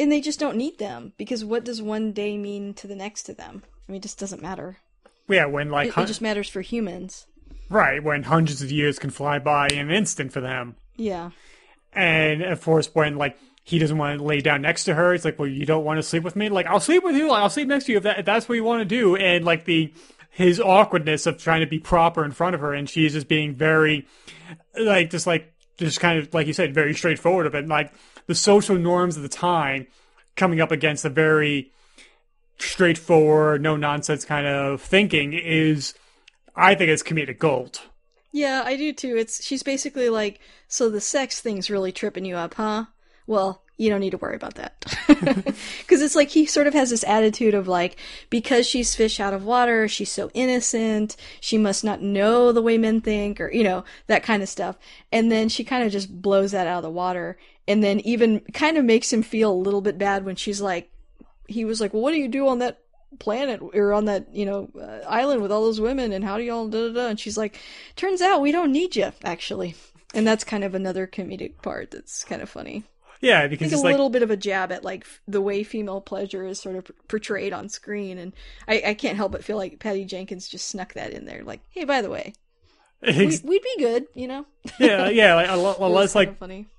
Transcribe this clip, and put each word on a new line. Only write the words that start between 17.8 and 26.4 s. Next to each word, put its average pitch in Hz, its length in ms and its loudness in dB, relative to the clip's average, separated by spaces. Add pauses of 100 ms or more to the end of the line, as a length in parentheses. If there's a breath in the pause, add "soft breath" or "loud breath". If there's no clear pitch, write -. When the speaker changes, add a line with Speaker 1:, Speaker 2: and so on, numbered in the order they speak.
Speaker 2:
to 247 80 -2
you 208 60 4
if 175 40 -2
that, 202 160 0
if 185 80 -4
that's 220 220 0
what 240 80 0
you 226 80 -2
wanna 226 220 0
do." 208 280 4
And, 180 300 2
like, 165 220 0
the, 160 280 0 (360 loud breath)
his 180 280 4
awkwardness 185 680 4
of 165 120 -2
trying 160 220 2
to 156 80 0
be 160 100 -4
proper 165 460 2
in 143 80 -6
front 175 240 -2
of 143 40 -4
her, 147 140 -4
and 143 160 -6
she's 156 220 2
just 147 160 -6
being 151 260 0
very, 156 540 2 (680 loud breath)
like, 190 340 4
just, 175 180 -2
like, 165 260 0 (220)
just 165 240 -2
kind 170 180 4
of, 147 160 -6
like 156 140 2